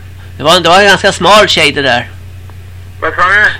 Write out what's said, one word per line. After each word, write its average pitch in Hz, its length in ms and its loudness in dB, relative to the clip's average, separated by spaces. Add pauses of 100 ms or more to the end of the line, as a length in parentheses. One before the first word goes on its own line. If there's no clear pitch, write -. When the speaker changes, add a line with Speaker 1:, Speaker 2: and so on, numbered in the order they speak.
(380)
Speaker 1:
Det - 60 -8
var, 170 160 4
det 165 100 0
var 185 100 6
en 202 80 4
ganska 196 240 2
smal 196 360 2
tjej, 156 240 2
det 139 100 -4
där. 120 280 -2 (920)
Speaker 2:
Vad 160 140 -4
sa 175 120 -2
du? 202 180 2 (140)